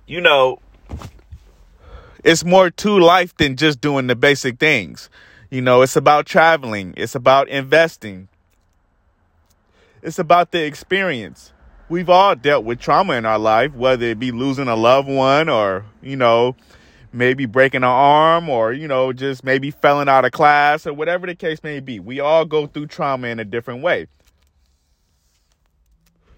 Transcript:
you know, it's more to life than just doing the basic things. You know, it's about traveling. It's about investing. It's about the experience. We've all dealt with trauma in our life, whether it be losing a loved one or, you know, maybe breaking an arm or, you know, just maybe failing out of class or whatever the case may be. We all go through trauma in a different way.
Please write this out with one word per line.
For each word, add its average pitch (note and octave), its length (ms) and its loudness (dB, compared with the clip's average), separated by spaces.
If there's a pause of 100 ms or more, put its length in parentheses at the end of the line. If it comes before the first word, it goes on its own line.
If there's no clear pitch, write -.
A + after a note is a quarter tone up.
you E3+ 160 -8
know, C3+ 380 2 (1700)
it's D#3+ 180 2
more F3+ 260 2
to G#3 280 -2
life F3 380 4
than C#3+ 180 -2
just D3 260 -2
doing C#3 280 -2
the B2 80 -2
basic C3+ 420 0
things. A#2 500 -4 (400)
You B2+ 140 -8
know, B2+ 200 6
it's C3 120 0
about D3 320 2
traveling. C3+ 680 0
It's - 180 -8
about C3 340 2
investing. C3+ 800 -2 (1800)
It's E3 160 -10
about F3 320 2
the E3 140 -4
experience. D3 880 -8 (360)
We've F3 220 -2
all F#3 240 6
dealt C3 300 0
with A#2+ 160 -6
trauma E3 320 0
in A2+ 140 -4
our A2 120 0
life, A2+ 360 0
whether A#2+ 320 0
it A2+ 120 -4
be B2+ 140 -6
losing C3 340 -4
a A#2 80 -2
loved B2+ 340 2
one C3+ 400 0
or, G#2 360 -2 (180)
you C3+ 140 -12
know, B2 400 2 (560)
maybe B2+ 340 -2
breaking C3 380 2
an B2+ 60 2
arm D#3 580 4
or, A#2 240 -2
you D3+ 160 -10
know, C3 240 -2
just C3 320 -8
maybe C3+ 260 -2
failing C#3+ 380 2
out C3 160 4
of B2 80 -2
class D3 520 2
or D#3 80 -8
whatever E3+ 360 -6
the E3+ 80 -10
case D#3+ 260 -8
may D3 160 -12
be. C3 220 -12
We A#2+ 180 -12
all D#3 260 2
go D3+ 220 -4
through D3 220 -12
trauma C3+ 400 -6
in A2+ 100 -8
a A#2 60 -8
different A#2+ 380 -10
way. B2 260 -4 (2250)